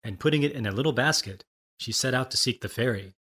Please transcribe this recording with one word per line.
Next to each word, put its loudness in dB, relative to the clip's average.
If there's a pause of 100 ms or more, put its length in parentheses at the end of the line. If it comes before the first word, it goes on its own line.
and -8
putting 4
it 0
in -4
a 0
little 0
basket, 0 (340)
she -8
set 0
out 0
to -4
seek 0
the -6
fairy. -2 (100)